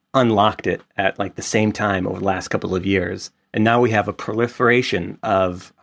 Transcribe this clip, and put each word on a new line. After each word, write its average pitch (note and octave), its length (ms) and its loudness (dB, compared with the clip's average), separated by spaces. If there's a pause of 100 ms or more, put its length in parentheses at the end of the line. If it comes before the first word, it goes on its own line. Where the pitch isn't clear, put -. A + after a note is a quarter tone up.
(140)
unlocked G#2+ 520 2
it F2 160 -2 (140)
at, G2 220 -2
like, G2 160 -4
the - 80 -10
same G#2+ 300 2
time G2 340 -2
over G2 120 -4
the G2 60 -4
last F#2 240 -2
couple F#2 260 -4
of F#2 120 -2
years. F#2+ 440 -2 (240)
And G#2+ 100 2
now A#2 160 4
we B2 100 4
have G#2 180 2
a G2+ 40 -6
proliferation A#2 1120 0
of F#2+ 600 0